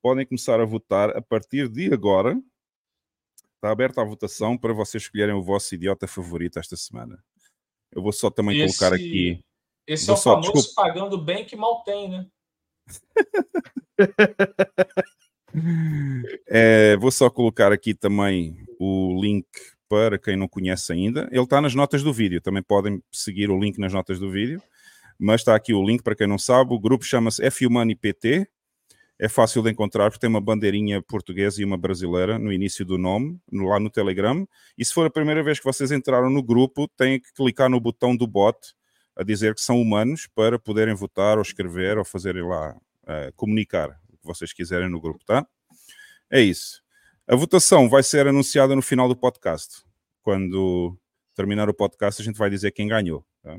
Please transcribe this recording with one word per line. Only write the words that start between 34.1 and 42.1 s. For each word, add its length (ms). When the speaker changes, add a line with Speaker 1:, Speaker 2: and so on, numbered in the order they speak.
Speaker 1:
E 80
se 100
for 120
a 40
primeira 320
vez 160
que 60
vocês 260
entraram 400
no 100
grupo, 460
têm 320
que 140
clicar 360
no 120
botão 360
do 120
bot 280
a 80
dizer 320
que 40
são 200
humanos 520
para 240
poderem 380
votar 420
ou 60
escrever 560
ou 60
fazerem 400